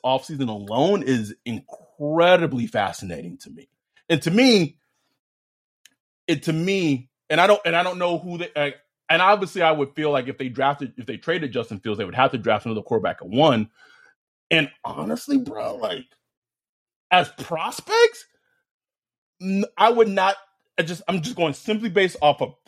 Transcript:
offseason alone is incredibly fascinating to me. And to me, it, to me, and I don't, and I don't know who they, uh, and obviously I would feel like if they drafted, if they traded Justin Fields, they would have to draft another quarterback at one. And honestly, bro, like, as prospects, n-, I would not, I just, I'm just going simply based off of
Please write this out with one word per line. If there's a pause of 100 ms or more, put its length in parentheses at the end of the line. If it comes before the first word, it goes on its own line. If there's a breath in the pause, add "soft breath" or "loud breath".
offseason
alone
is (100)
incredibly
fascinating
to
me. (400)
And
to
me, (1500)
it,
to
me, (180)
and
I
don't,
and
I
don't
know
who
they,
uh, (380)
and
obviously
I
would
feel
like
if
they
drafted,
if
they
traded
Justin
Fields,
they
would
have
to
draft
another
quarterback
at
one. (840 soft breath)
And (140)
honestly,
bro,
like, (1040)
as
prospects, (1160)
n-, (120)
I
would
not, (420)
I
just,
I'm
just
going
simply
based
off
of (140)